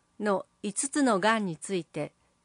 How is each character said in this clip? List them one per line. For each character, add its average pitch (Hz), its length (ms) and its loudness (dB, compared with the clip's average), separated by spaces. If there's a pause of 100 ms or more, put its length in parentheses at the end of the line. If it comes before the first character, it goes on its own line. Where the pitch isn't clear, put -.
(200)
の 202 280 0 (160)
五 208 260 -4
つ 294 140 0
の 220 160 4
が 220 180 4
ん 208 80 -2
に 165 120 -4
つ - 180 -6
い 170 80 -2
て、 - 300 -8 (320)